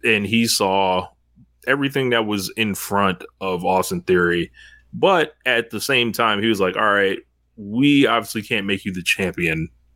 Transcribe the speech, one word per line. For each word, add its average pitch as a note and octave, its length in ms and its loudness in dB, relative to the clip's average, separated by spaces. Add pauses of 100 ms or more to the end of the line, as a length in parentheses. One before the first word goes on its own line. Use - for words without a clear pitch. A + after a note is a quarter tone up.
and A2 220 0
he A2+ 220 2
saw F#2+ 640 0 (580)
everything C3+ 420 0
that A#2 160 2
was G2+ 320 -2
in G#2+ 160 0
front G2 500 0 (160)
of F#2 240 -4
Austin F#2 380 0
Theory, F2 500 0 (420)
but F3 420 0 (100)
at A#2 240 0
the G#2+ 100 -8
same A#2+ 320 0
time, G#2+ 300 0
he A2+ 80 2
was G#2 100 2
like, F#2 160 0
"All G#2 160 2
right, G2 280 2 (360)
we B2+ 520 2
obviously A2 340 0
can't G#2 240 -4
make G2 180 -4
you G2+ 80 -6
the F2+ 120 -8
champion." E2 640 -2 (260)